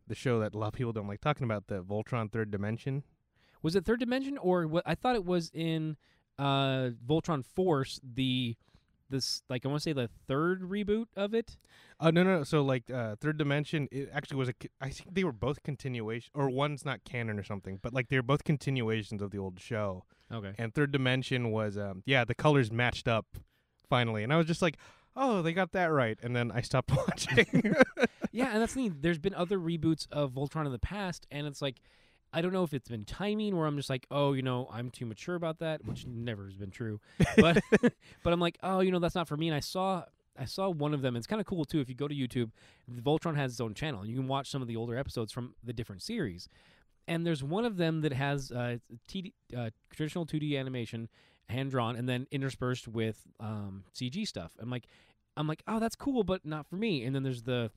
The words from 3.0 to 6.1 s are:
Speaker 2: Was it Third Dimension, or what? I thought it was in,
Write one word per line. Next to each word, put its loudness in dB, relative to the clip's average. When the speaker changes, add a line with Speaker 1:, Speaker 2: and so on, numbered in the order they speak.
Speaker 2:
Was 0
it 2
Third 4
Dimension, 0
or 2
what? 2
I 0
thought 2
it 0
was 0
in, -2